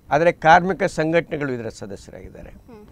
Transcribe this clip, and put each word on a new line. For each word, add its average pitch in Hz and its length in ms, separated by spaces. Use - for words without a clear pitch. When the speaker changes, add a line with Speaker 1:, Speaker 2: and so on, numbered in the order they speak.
Speaker 1:
ಆದರೆ 165 220
ಕಾರ್ಮಿಕ 175 500
ಸಂಘಟನೆಗಳು 160 720
ಇದರ 117 160
ಸದಸ್ಯರಾಗಿದ್ದಾರೆ. 95 840
Speaker 2:
ಹ್ಮ್. 214 420